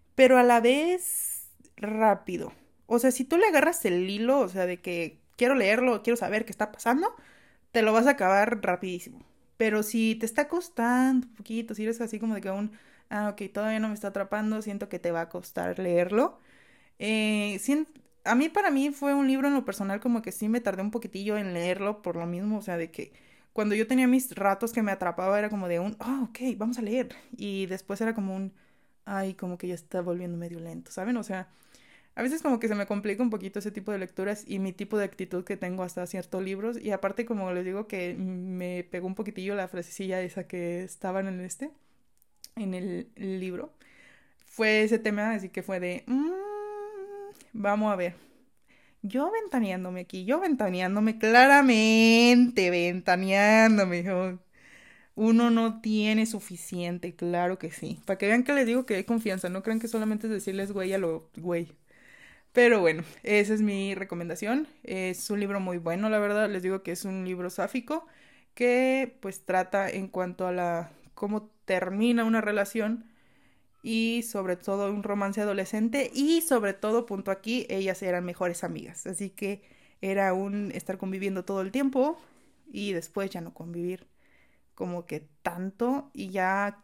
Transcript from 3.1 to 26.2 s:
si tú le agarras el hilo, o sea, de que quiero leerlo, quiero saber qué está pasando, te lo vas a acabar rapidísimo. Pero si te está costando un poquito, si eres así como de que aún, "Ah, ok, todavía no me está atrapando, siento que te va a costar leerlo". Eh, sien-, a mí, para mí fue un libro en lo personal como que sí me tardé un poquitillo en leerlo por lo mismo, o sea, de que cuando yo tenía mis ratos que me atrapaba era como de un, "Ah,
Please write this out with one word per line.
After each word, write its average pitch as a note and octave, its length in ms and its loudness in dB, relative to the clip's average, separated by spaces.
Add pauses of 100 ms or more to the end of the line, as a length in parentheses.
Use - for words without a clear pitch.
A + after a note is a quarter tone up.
si B3+ 120 -4
tú D#4+ 140 2
le G#4+ 100 8
agarras D#4+ 380 4
el F#3 240 2
hilo, A#3 300 2
o A3 100 2
sea, F#3 160 -2
de F3+ 160 -4
que E3+ 400 -6 (160)
quiero B3 180 4
leerlo, A3+ 480 2
quiero A#3 140 2
saber G#3+ 280 -2
qué - 60 -10
está G#3+ 200 -4
pasando, E4 440 0 (560)
te A#3 100 2
lo G#3+ 120 4
vas A3+ 140 6
a C#4+ 40 8
acabar G#3 520 4
rapidísimo. F3+ 600 -4 (320)
Pero G#3+ 260 0
si A3 320 0
te A3+ 100 -4
está D4 220 0
costando B3+ 800 2
un - 80 -20
poquito, A3+ 400 -8
si G#3 80 -6
eres A3+ 180 -4
así A3 180 -6
como A3 160 -4
de G3 60 -6
que G3 80 -6
aún, G#3 240 -4 (360)
"Ah, G#3 200 -2
ok, G3+ 240 -8
todavía A3 260 -2
no G#3+ 100 0
me G#3+ 40 -6
está G#3 160 -8
atrapando, G#3 520 -4
siento G#3 280 -8
que F3+ 100 -8
te F3 120 -2
va E3 100 -2
a E3+ 80 -8
costar F3+ 500 -6
leerlo". F#3 600 2 (600)
Eh, G#3 600 -2
sien-, D4+ 260 0 (380)
a G#3+ 100 4
mí, D4 140 4
para G4 220 2
mí C#4 200 2
fue C#4+ 220 -2
un C#4 140 2
libro C4+ 200 2
en C#4+ 80 2
lo C4 100 0
personal G3 340 -4
como A#3 220 0
que F#3+ 100 -10
sí G#3+ 180 -4
me A#3 120 0
tardé F#3+ 200 -4
un G#3 100 -4
poquitillo G#3 460 -4
en G3 160 -4
leerlo F#3+ 480 -2
por E3+ 160 -4
lo E3+ 100 -4
mismo, G3 320 -2
o - 20 -6
sea, F3+ 160 -6
de E3 140 -6
que - 220 -12 (400)
cuando G#3+ 220 0
yo A3 120 0
tenía B3+ 200 4
mis B3+ 280 2
ratos G3+ 380 0
que A#3 100 0
me G3+ 80 0
atrapaba F#3 480 0
era G#3+ 100 0
como G3 180 -4
de E3+ 120 0
un, G3+ 200 -4
"Ah, C4 300 -4